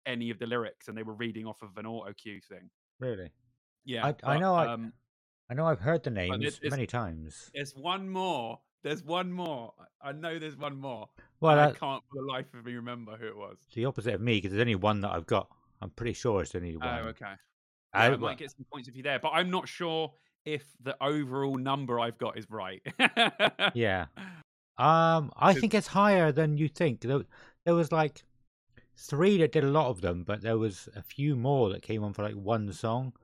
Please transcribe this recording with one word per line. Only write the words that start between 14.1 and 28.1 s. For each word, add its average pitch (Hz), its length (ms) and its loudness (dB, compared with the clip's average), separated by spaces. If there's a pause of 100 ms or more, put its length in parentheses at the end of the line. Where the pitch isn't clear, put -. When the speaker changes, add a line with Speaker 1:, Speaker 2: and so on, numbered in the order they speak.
Speaker 2:
of 92 60 -4
me, 113 200 4
'cause 92 120 -4
there's 101 80 2
only 117 160 4
one 104 240 2
that 98 100 -2
I've 85 160 -4
got. 101 220 0 (320)
I'm 98 100 -10
pretty 120 220 -6
sure 104 300 0
it's - 120 -8
only 87 220 -6
Speaker 1:
Oh, - 20 -10
Speaker 2:
one. 120 300 -6
Speaker 1:
okay. 113 160 -14
Speaker 2:
I 98 100 -12
Speaker 1:
Yeah, - 20 -16 (580)
I 110 160 6
Speaker 2:
w- 120 180 0
Speaker 1:
might 131 100 -6
get 143 140 -12
some 135 200 -20
points 139 160 -12
if 117 60 -18
you 131 80 -12
there, 139 160 -2
but 156 120 -2
I'm 175 200 2
not 180 180 0
sure 160 460 -4 (300)
if 151 220 -6 (140)
the 127 200 -6
overall 139 560 0
number 131 440 0
I've 117 180 -2
got 113 180 -4
is 107 140 -12
right. 95 320 -10 (160)
<laughs> 214 760 2
Speaker 2:
Yeah. 95 300 2 (680)
Um, 165 600 4
I 180 160 8
Speaker 1:
'Cause 143 80 4
Speaker 2:
think 214 140 4
it's 208 120 2
higher 190 460 6
than 151 240 2
you 151 120 2
think. 139 340 0
There, 131 180 2 (440)
there 170 120 6
was, 165 160 2
like, 156 320 2 (720)